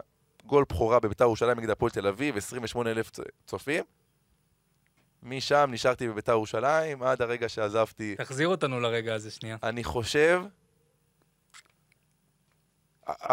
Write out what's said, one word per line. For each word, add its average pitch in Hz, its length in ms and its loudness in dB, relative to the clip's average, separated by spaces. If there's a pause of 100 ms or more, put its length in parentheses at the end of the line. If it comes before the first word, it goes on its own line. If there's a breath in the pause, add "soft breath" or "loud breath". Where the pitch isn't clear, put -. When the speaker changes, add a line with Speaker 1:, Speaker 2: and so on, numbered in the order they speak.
(460)
Speaker 1:
גול 143 240 4
בכורה 117 300 4
בבית"ר 113 260 2
ירושלים 117 340 2
נגד 113 100 -6
הפועל 113 220 0
תל 98 160 -2
אביב, 113 300 -2
עשרים 120 260 -8
ושמונה 117 280 -4
אלף 113 180 -4
צ-, - 100 -18 (260)
צופים. 143 380 -6 (1400)
משם 135 480 2
נשארתי 123 360 0
בבית"ר 110 240 -2
ירושלים, 131 720 0
עד 127 180 2
הרגע 117 280 -2
שעזבתי. 107 640 -2
Speaker 2:
תחזיר 135 320 -4
אותנו 143 320 0
לרגע 113 340 -2
הזה 107 180 -8
שנייה. 113 320 -10
Speaker 1:
אני 117 200 -4
חושב, 151 600 2 (2500)
א-, - 60 -8 (220)